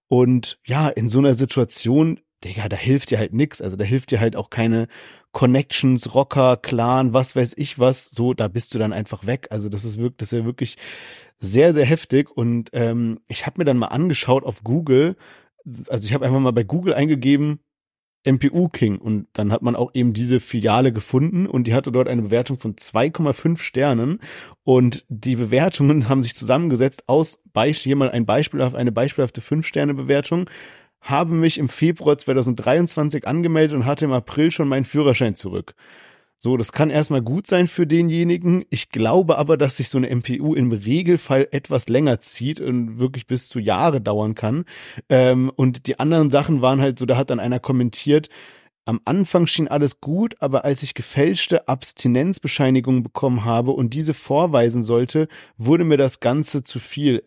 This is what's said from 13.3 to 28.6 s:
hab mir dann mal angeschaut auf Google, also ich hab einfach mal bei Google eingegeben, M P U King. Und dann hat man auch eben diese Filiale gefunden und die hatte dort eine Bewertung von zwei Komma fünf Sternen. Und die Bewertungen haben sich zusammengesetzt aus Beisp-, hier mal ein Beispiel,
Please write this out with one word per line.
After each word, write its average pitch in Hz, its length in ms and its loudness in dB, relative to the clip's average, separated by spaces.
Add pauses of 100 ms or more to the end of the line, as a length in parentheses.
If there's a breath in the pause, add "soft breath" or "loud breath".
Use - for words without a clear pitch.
hab - 120 -10
mir 175 80 0
dann 131 120 2
mal 113 100 0
angeschaut 135 560 0
auf 110 200 -10
Google, 143 540 2 (720 soft breath)
also 107 160 -4
ich 104 80 -2
hab 135 80 -2
einfach 131 180 2
mal 127 120 2
bei 117 120 2
Google 170 300 -2
eingegeben, 143 640 2 (640)
M 135 160 2
P 139 100 2
U 175 180 2
King. 104 300 0
Und 107 360 -4
dann 104 200 0
hat - 80 0
man 120 160 -2
auch 123 160 -2
eben 123 180 2
diese 120 300 0
Filiale 117 500 0
gefunden 156 540 0
und 123 200 -2
die 113 80 0
hatte 131 200 0
dort 127 160 2
eine 120 140 -2
Bewertung 120 360 -2
von 110 160 -8
zwei 127 340 -2
Komma 160 220 -2
fünf 165 300 -2
Sternen. 135 580 -2 (440 loud breath)
Und 127 440 2
die 123 300 -4
Bewertungen 139 720 2
haben 135 140 2
sich 113 120 -6
zusammengesetzt 131 720 0
aus 156 320 0 (140)
Beisp-, 143 300 0
hier 135 120 0
mal 135 160 0
ein 117 140 -2
Beispiel, 143 360 0